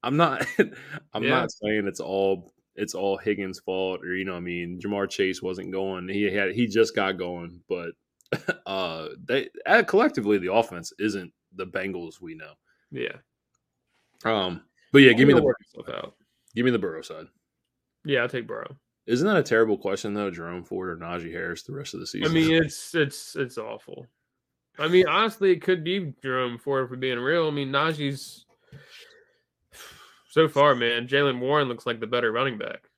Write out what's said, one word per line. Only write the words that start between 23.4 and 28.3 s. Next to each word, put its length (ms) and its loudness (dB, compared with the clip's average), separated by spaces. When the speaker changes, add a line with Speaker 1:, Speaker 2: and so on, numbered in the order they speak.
Speaker 2:
awful. 500 -12
I 80 0
mean, 200 6
honestly, 440 2
it 100 2
could 220 0
be 300 -4
Jerome 340 -2
Ford, 280 -2
if 60 -12
we're 60 -12
being 220 -2
real. 280 0
I 40 -2
mean, 180 -4
Najee's, 760 -4